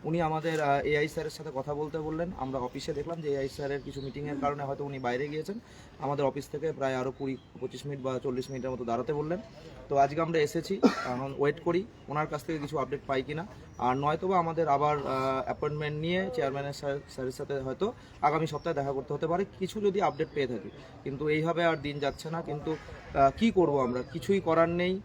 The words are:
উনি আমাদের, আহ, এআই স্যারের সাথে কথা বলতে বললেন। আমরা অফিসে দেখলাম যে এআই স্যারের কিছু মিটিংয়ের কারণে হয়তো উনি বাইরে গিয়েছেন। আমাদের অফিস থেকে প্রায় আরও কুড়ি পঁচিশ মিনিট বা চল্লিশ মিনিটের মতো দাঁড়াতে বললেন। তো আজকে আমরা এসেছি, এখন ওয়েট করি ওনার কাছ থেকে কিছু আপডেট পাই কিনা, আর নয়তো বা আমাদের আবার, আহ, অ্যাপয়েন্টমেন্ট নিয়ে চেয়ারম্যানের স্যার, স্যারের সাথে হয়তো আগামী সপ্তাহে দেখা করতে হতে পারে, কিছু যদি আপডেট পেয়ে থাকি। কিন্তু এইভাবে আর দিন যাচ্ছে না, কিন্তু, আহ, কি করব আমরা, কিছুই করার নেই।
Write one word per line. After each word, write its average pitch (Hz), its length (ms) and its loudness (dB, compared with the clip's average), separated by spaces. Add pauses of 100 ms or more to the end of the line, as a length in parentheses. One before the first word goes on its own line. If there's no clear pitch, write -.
উনি 165 180 2
আমাদের, 156 400 2
আহ, 143 240 4
এআই 147 220 4
স্যারের 156 220 -4
সাথে 156 240 -10
কথা 135 200 -2
বলতে 151 260 -2
বললেন। 156 400 -2
আমরা 131 200 -2
অফিসে 135 340 -4
দেখলাম 156 280 -4
যে 151 120 -4
এআই 135 160 0
স্যারের 139 320 -4
কিছু 139 200 -10
মিটিংয়ের 139 400 -6
কারণে 143 220 0
হয়তো 139 220 -4
উনি 139 140 -6
বাইরে 127 280 0
গিয়েছেন। 156 320 -6 (400)
আমাদের 143 260 0
অফিস 135 240 0
থেকে 156 220 -2
প্রায় 131 240 0
আরও 127 160 -2
কুড়ি 135 260 -4 (220)
পঁচিশ 127 260 -8
মিনিট 143 140 -6
বা 127 200 -2
চল্লিশ 127 300 -2
মিনিটের 131 220 -4
মতো 127 120 -6
দাঁড়াতে 120 300 0
বললেন। 156 260 -2 (500)
তো 143 80 2
আজকে 139 240 4
আমরা 165 180 2
এসেছি, 165 400 2 (260)
এখন 131 320 -2
ওয়েট 147 260 2
করি 175 220 2 (220)
ওনার 151 200 0
কাছ 147 180 -4
থেকে 160 140 -2
কিছু 143 180 -4
আপডেট 131 300 -2
পাই 135 160 2
কিনা, 151 240 -4 (300)
আর 123 180 4
নয়তো 151 320 2
বা 190 120 4
আমাদের 165 280 2
আবার, 147 300 4
আহ, 131 460 0
অ্যাপয়েন্টমেন্ট 151 560 -2
নিয়ে 180 360 0
চেয়ারম্যানের 139 380 -2
স্যার, 139 260 -2 (100)
স্যারের 131 220 -4
সাথে 139 280 -4
হয়তো 131 340 -2 (280)
আগামী 151 240 4
সপ্তাহে 151 280 -2
দেখা 139 200 0
করতে 135 200 -4
হতে 147 140 -2
পারে, 180 180 2 (140)
কিছু 190 220 -4
যদি 202 200 2
আপডেট 156 320 2
পেয়ে 139 140 2
থাকি। 110 220 -4 (340)
কিন্তু 143 260 -2
এইভাবে 160 360 4
আর 165 100 6
দিন 143 240 -4
যাচ্ছে 139 300 -2
না, 165 120 -2
কিন্তু, 151 300 -4
আহ, 139 680 2
কি 226 120 6
করব 156 280 6
আমরা, 123 240 2 (100)
কিছুই 196 260 2
করার 165 300 6
নেই। 180 360 0